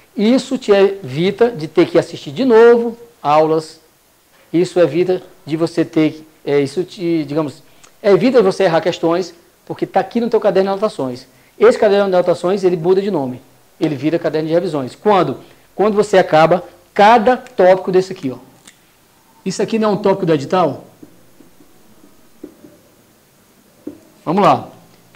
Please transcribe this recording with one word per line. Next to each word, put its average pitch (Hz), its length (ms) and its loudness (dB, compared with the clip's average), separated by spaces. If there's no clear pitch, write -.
isso 247 400 0
te - 140 -2
evita 196 800 0
de 156 160 -10
ter 165 200 2
que 175 120 0
assistir - 320 -6
de 170 140 -4
novo 233 520 4
aulas, 156 580 0
isso 170 280 -2
evita 175 420 0
de 147 100 -6
você 160 280 -2
ter, 156 420 -4
é, 143 160 0
isso 143 240 -4
te, 170 400 -6
digamos, 143 380 -8
evita 220 360 2
de 202 60 4
você 190 200 0
errar 165 160 2
questões, 170 540 -4
porque 170 220 -10
tá 190 140 -2
aqui 185 200 -4
no 233 80 -2
teu - 120 0
caderno 190 280 0
de 196 40 -2
anotações. 156 540 -6
Esse 226 200 4
caderno 202 300 2
de 180 60 -2
anotações, 180 500 -2
ele 180 120 0
muda 180 240 0
de 202 100 -4
nome, 131 300 -6
ele 156 160 -2
vira 151 240 -4
caderno 156 300 -4
de 156 60 -2
revisões. 156 400 -4
Quando? 175 440 0
Quando 202 200 0
você 202 240 2
acaba 170 460 2
cada 226 420 4
tópico 185 560 2
desse 185 200 0
aqui, - 180 -8
ó. 123 80 -12
Isso 190 180 -6
aqui 220 160 -2
não 214 120 0
é - 20 0
um 185 40 -2
tópico 190 300 -2
do 165 80 2
edital? 147 500 -2
Vamos 185 180 -2
lá. 131 260 2